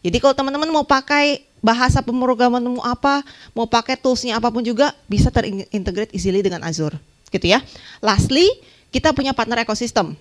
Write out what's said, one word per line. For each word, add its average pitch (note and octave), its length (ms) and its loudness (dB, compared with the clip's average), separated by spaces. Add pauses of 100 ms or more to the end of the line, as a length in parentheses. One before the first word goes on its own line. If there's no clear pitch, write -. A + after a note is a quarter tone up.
Jadi F3+ 160 -2
kalau C4+ 160 4
teman-teman C#4 400 -2
mau D4+ 120 0
pakai C#4+ 600 0 (160)
bahasa B3+ 400 2
pemrograman B3 600 0
mau B3 240 -4
apa, C#4 360 0 (320)
mau A3+ 160 -4
pakai B3 320 0
toolsnya B3 360 0
apapun A3+ 280 -2
juga, B3 320 0 (120)
bisa - 200 2
terintegrate G3 880 -4
easily F#3+ 240 0
dengan F3+ 240 -4
Azure. D#3 320 -4 (320)
Gitu F3 240 0
ya. B3+ 80 2 (400)
Lastly, C4 480 4 (400)
kita D4 240 0
punya C4+ 240 -2
partner A3+ 240 0
ekosistem. G#3+ 600 -2